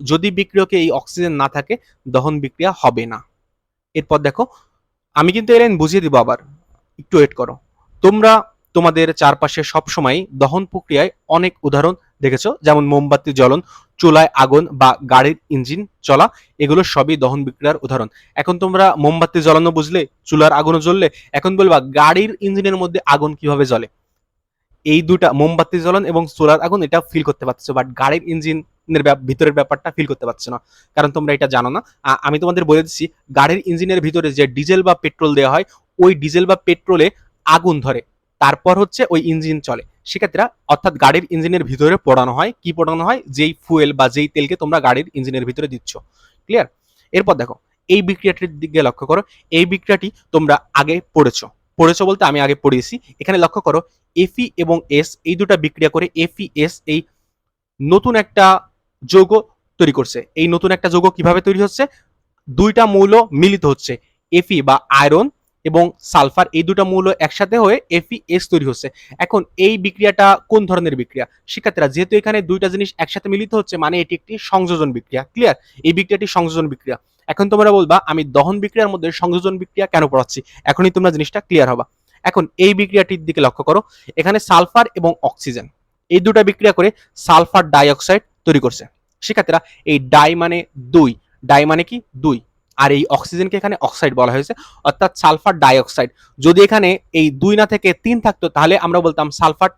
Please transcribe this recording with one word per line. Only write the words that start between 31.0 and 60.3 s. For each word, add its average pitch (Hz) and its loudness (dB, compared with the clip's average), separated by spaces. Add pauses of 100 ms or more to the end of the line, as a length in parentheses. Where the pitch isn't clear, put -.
তোমরা 147 -4
এটা 139 -2
জানো 127 -2
না। 170 -8 (200)
আ-, 135 0
আমি 147 -2
তোমাদের 175 -2
বলে 156 2
দিচ্ছি, 160 -10 (260)
গাড়ির 151 0
ইঞ্জিনের 180 -2
ভিতরে 156 -4
যে 139 0
ডিজেল 151 0
বা 180 2
পেট্রোল 156 -2
দেওয়া 135 2
হয়, 165 0 (340)
ওই 180 6
ডিজেল 156 -2
বা 190 2
পেট্রোলে 175 0 (340)
আগুন 165 2
ধরে, 127 -6 (360)
তারপর 165 2
হচ্ছে 202 -2
ওই 165 0
ইঞ্জিন 160 -4
চলে। 117 -10 (220)
শিক্ষার্থীরা, 202 -4 (200)
অর্থাৎ 147 -2
গাড়ির 147 2
ইঞ্জিনের 170 -4
ভিতরে 143 2
পোড়ানো 127 0
হয়, 185 -2 (100)
কি 170 -6
পোড়ানো 165 -4
হয়? 240 -2
যেই 151 -4
ফুয়েল 151 0
বা 131 0
যেই 143 -2
তেলকে 147 -4
তোমরা 156 -2
গাড়ির 127 0
ইঞ্জিনের 131 -8
ভিতরে 135 -8
দিচ্ছ। - -16 (480)
ক্লিয়ার? 208 -2 (460)
এরপর 190 0
দেখো, 123 -8 (340)
এই 196 2
বিক্রিয়াটির 185 -4
দিকে 156 -2
লক্ষ্য 127 -4
করো, 170 0 (280)
এই 170 2
বিক্রিয়াটি 190 -2 (240)
তোমরা 156 2 (180)
আগে 151 0 (140)
পড়েছো, 135 0 (320)
পড়েছো 170 2
বলতে 196 -2
আমি 147 0
আগে 139 0
পড়িয়েছি। 135 -2 (260)
এখানে 190 -2
লক্ষ্য 175 0
করো, 156 0 (360)
এফ 180 -2
ই 247 -4 (120)
এবং 170 0 (140)
এস, 147 0 (160)
এই 170 -4
দুটা 196 0
বিক্রিয়া 156 -4
করে 151 -4
এফ 165 -4
ই 190 -10
এস 151 -2 (140)
এই 156 -4 (800)
নতুন 190 0
একটা 202 2 (560)
যৌগ 185 4 (500)
তৈরি 156 4
করছে। 127 -6 (160)